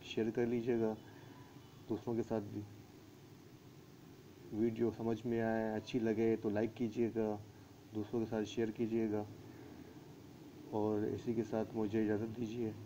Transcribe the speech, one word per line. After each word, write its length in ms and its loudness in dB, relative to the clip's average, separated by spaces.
share 260 2
कर 160 4
लीजिएगा 500 4
दूसरों 280 0
के 80 2
साथ 240 2
भी। 160 -6
Video 380 4
समझ 240 0
में 140 2
आए, 340 2
अच्छी 260 0
लगे 360 6
तो 140 2
like 240 2
कीजिएगा, 640 2
दूसरों 260 0
के 60 2
साथ 200 2
share 260 2
कीजिएगा। 520 2
और 320 2
इसी 280 0
के 100 2
साथ 320 -2
मुझे 280 2
इजाज़त 260 2
दीजिए। 440 -2